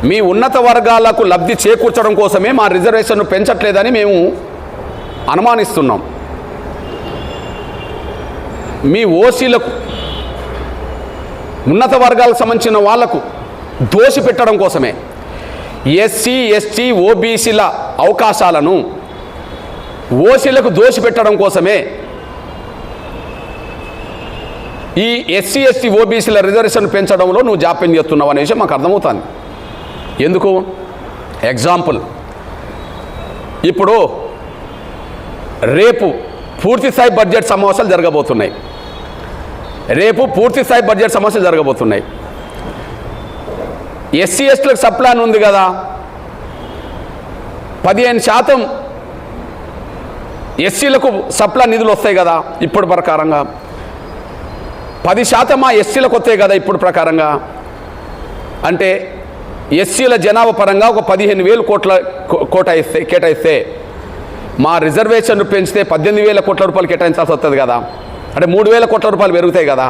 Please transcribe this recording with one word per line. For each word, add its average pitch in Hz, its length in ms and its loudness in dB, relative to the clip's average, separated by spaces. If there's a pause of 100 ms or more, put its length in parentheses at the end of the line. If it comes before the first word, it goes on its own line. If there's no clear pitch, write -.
మీ 196 80 2 (140)
ఉన్నత 254 260 2 (120)
వర్గాలకు 226 600 4
లబ్ధి 180 320 2
చేకూర్చడం 214 580 2
కోసమే 196 280 2 (100)
మా 214 60 4 (100)
రిజర్వేషన్లు 214 580 2
పెంచట్లేదని 208 640 2
మేము 202 180 4 (1160)
అనుమానిస్తున్నాం. 175 680 2 (3000)
మీ 214 80 2 (200)
ఓసీలకు, 247 500 4 (2000)
ఉన్నత 254 200 4 (100)
వర్గాలకు 240 380 6
సంబంధించిన 226 460 2
వాళ్లకు 233 320 2 (760)
దోషి 247 320 6
పెట్టడం 233 380 4
కోసమే, 139 280 0 (1120)
ఎస్సీ, 247 320 0 (220)
ఎస్టీ, 214 280 -2 (220)
ఓబీసీల 226 540 2 (420)
అవకాశాలను 185 720 2 (1500)
ఓసీలకు 262 420 4 (100)
దోషి 247 260 6
పెట్టడం 220 380 4
కోసమే 185 340 2 (3250)
ఈ 233 40 0 (280)
ఎస్సీ, 202 320 -2
ఎస్టీ, 254 180 2 (140)
ఓబీసీల 214 460 2
రిజర్వేషన్ 208 460 2
పెంచడంలో 190 520 2
నువ్వు 208 200 2
జాప్యం 170 320 2
చేస్తున్నావు 147 360 2
అనే 143 120 0
విషయం 226 160 0
మాకు 156 160 0
అర్థమవుతుంది. 147 460 0 (1040)
ఎందుకు? 185 260 2 (1000)
ఎగ్జాంపుల్, 156 460 0 (1700)
ఇప్పుడు 196 240 2 (1800)
రేపు 220 280 4 (540)
పూర్తి 233 320 2
స్థాయి 247 240 4
బడ్జెట్ 220 340 2
సమావేశాలు 196 420 2
జరగబోతున్నాయి. 147 600 2 (1500)
రేపు 214 220 2 (160)
పూర్తి 247 300 2
స్థాయి 240 220 4
బడ్జెట్ 214 260 2
సమావేశాలు 208 320 2
జరగబోతున్నాయి. 135 560 0 (2250)
ఎస్సీ, 196 200 0 (100)
ఎస్టీలకు 269 320 4
సప్లాన్ 240 400 4
ఉంది 220 200 4
కదా, 202 200 6 (2250)
పదిహేను 233 440 2
శాతం 254 300 4 (2000)
ఎస్సీలకు 269 420 2 (280)
సప్లాన్ 226 360 0
నిధులు 220 220 2
వస్తాయి 208 240 0
కదా 170 160 2 (300)
ఇప్పుడు 196 260 0
ప్రకారంగా, 156 480 0 (1700)
పది 196 240 2
శాతం 262 360 4
ఆ 254 40 4 (100)
ఎస్సీలకు 247 360 2
వస్తాయి 226 260 2
కదా 196 180 6
ఇప్పుడు 185 240 -2
ప్రకారంగా. 160 420 2 (1400)
అంటే 185 200 0 (920)
ఎస్సీల 247 320 2 (120)
జనాభా 226 340 4
పరంగా 202 340 4
ఒక 220 160 2
పదిహేను 190 380 2
వేలు 226 220 4
కోట్ల 196 220 2 (400)
కో-, 165 120 0 (100)
కోటాయిస్తే, 165 460 2 (100)
కేటాయిస్తే 165 440 2 (1120)
మా 160 80 2 (120)
రిజర్వేషన్లు 214 680 2
పెంచితే 196 280 0 (100)
పద్దెనిమిది 208 360 2
వేల 202 200 4
కోట్ల 196 220 2
రూపాయలు 175 220 0
కేటాయించాల్సి 165 440 2
వస్తుంది 139 260 0
కదా. 120 160 2 (580)
అంటే 180 180 2
మూడు 202 200 4
వేల 233 180 6
కోట్ల 214 240 2
రూపాయలు 180 220 2
పెరుగుతాయి 175 340 2
కదా. 131 180 2